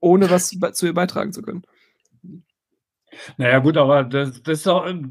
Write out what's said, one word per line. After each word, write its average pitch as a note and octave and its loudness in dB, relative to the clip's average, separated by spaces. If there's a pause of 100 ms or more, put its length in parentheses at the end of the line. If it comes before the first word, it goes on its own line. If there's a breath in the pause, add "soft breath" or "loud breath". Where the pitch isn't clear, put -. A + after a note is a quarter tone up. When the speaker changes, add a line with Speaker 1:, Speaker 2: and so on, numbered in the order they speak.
Speaker 1:
ohne F3+ 4
was F3+ 0
be-, F#3 -4
zu - -4
ihr E3+ -2
beitragen F3+ -4
zu G#3+ -14
können. - -12 (1700 loud breath)
Speaker 2:
Naja, C3 2
gut, D3+ 2
aber C#3 4
das, B2+ -6
das D#3 -4
ist - -6
doch, F3 0
äh, F#3 -6 (160)